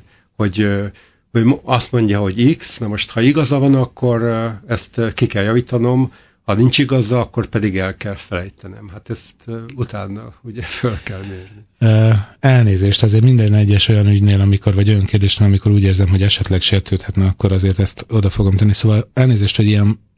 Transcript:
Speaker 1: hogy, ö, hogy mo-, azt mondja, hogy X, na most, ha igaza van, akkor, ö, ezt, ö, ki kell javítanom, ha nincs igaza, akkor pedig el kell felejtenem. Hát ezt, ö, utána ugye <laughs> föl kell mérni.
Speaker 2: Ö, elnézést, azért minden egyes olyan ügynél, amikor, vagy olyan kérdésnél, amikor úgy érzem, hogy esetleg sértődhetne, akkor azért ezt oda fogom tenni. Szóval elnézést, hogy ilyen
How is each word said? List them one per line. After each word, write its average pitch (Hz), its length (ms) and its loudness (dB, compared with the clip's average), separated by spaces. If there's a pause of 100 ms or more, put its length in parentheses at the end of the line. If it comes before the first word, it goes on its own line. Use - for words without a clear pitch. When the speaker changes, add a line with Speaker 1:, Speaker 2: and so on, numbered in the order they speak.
(360)
Speaker 1:
hogy, 104 260 -2
ö, 101 240 -2 (460)
hogy 117 120 0
mo-, 123 200 0
azt 123 280 -4
mondja, 107 280 0
hogy 113 380 0
X, - 200 -14
na 117 100 -8
most, 104 220 -8
ha 113 120 -4
igaza 139 380 0
van, 139 160 2
akkor, 123 460 -2
ö, 113 260 -2 (200)
ezt, - 300 -8
ö, 113 160 -2
ki - 120 -2
kell 104 180 -2
javítanom, 123 680 0 (320)
ha 110 100 -4
nincs 123 240 2
igaza, 123 420 0
akkor 117 260 -6
pedig 101 320 -4
el 95 200 -4
kell 101 180 -10
felejtenem. 98 760 -12
Hát 101 200 -18
ezt, - 260 -14 (100)
ö, 117 140 -12 (160)
utána 107 640 -10
ugye 117 200 -14 (100)
<laughs> - 80 -12
föl 113 240 -4
kell 95 160 -10
mérni. 98 460 -16 (140)
Speaker 2:
Ö, 110 300 4 (300)
elnézést, 101 640 2
azért 110 200 2
minden 117 300 4
egyes 104 340 2
olyan 104 200 2
ügynél, 101 340 4
amikor, 98 320 2
vagy 101 160 2
olyan 101 160 2
kérdésnél, 101 420 2
amikor 98 240 2
úgy 104 120 4
érzem, 95 240 2
hogy 95 140 2
esetleg 98 400 0
sértődhetne, - 640 -2
akkor 95 260 0
azért 95 280 0
ezt - 300 -4
oda 104 200 0
fogom 98 260 0
tenni. 104 180 2
Szóval 110 400 0
elnézést, 117 420 0
hogy 110 100 0
ilyen 104 340 2 (180)